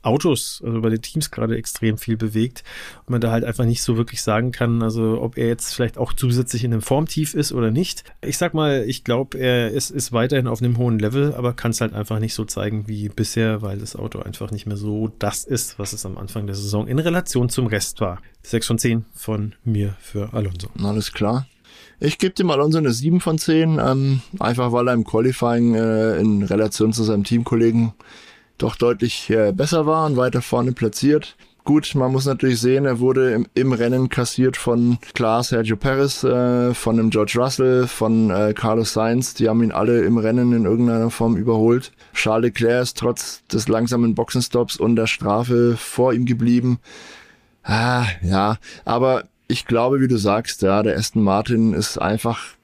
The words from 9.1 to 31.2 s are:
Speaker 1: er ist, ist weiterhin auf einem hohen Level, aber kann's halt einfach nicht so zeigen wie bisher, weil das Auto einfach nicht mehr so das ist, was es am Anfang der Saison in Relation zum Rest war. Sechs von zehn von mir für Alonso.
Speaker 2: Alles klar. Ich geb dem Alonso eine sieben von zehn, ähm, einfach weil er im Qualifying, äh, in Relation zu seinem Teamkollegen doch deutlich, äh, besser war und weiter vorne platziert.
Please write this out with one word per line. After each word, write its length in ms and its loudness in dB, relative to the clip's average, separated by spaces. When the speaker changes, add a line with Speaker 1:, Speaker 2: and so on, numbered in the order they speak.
Speaker 1:
er 380 0
ist, 180 -4
ist 200 -6
weiterhin 360 0
auf 160 -4
einem 160 0
hohen 200 2
Level, 360 0
aber 180 -2
kann's 300 -4
halt 100 -2
einfach 260 -4
nicht 140 -4
so 140 -6
zeigen 420 -6
wie 220 -6
bisher, 500 -2
weil 160 -6
das 180 -10
Auto 260 -8
einfach 320 -10
nicht 120 -8
mehr 140 -6
so 400 -4
das 260 -4
ist, 340 -6
was 140 -8
es 140 -10
am 100 -10
Anfang 300 -8
der 100 -6
Saison 320 -4
in 100 0
Relation 520 0
zum 160 -2
Rest 340 -4
war. 220 -4
Sechs 260 -4
von 100 0
zehn 340 0
von 420 -6
mir 360 -2
für 320 -10
Alonso. 360 -6
Speaker 2:
Alles 300 -2
klar. 340 -2
Ich 180 -2
geb 200 -2
dem 140 2
Alonso 280 2
eine 140 2
sieben 280 2
von 160 0
zehn, 420 2
ähm, 440 0
einfach 340 0
weil 160 2
er 60 2
im 100 2
Qualifying, 680 2
äh, 440 2
in 240 2
Relation 520 2
zu 100 0
seinem 200 0
Teamkollegen 680 2
doch 200 -4
deutlich, 540 0
äh, 220 4
besser 340 0
war 180 2
und 140 0
weiter 240 0
vorne 300 0
platziert. 600 0